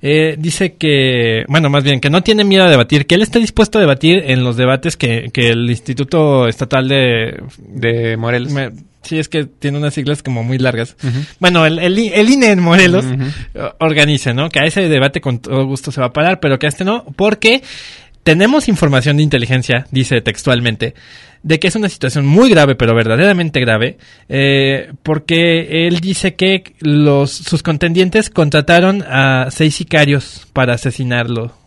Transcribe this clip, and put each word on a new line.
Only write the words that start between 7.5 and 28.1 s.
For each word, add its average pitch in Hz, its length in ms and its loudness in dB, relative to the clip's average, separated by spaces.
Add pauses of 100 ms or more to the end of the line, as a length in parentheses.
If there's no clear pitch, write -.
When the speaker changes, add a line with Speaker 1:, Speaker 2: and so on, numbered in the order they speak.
Speaker 2:
De 117 580 -4
Morelos. 123 360 -4
Speaker 1:
Me-, 135 180 -4 (320)
sí, 160 160 -6
es 151 100 -4
que 156 180 -4
tiene 143 320 -6
unas 147 160 -2
siglas 143 280 -4
como 120 220 -6
muy 127 140 -4
largas. 120 440 -2
Speaker 2:
Ujú. 127 160 -4 (220)
Speaker 1:
Bueno, 175 260 2
el, 160 140 0
el, 180 180 0
el 214 320 2
ine 254 220 4
en 185 80 2
Morelos, 175 440 4
Speaker 2:
Ujú. 131 200 -4 (300)
Speaker 1:
eh, - 160 -10 (100)
organiza, 147 540 0
¿no? 143 160 -4
Que 147 100 -2
a 147 60 0
ese 180 220 0
debate 139 320 0
con 123 200 -4
todo 135 260 -2
gusto 135 240 -8
se 135 100 -6
va 127 80 0
a 123 40 -8
parar, 170 260 0
pero 135 220 -2
que 151 60 -2
a - 20 0
este 147 160 -6
no, 226 200 -4 (120)
porque 214 460 0 (600)
tenemos 208 460 2
información 143 480 2
de 151 80 2
inteligencia, 127 680 -2
dice 131 300 0
textualmente, 117 760 -2 (500)
de 156 160 0
que 190 80 0
es 175 80 -2
una 214 120 -2
situación 139 380 -4
muy 208 240 6
grave, 147 240 4
pero 113 180 0
verdaderamente 147 680 0
grave, 117 380 -2 (300)
eh, 135 600 0 (140)
porque 165 840 0
él 175 140 0
dice 180 340 -4
que 185 460 -2
los, 147 500 2
sus - 320 -6
contendientes 175 680 0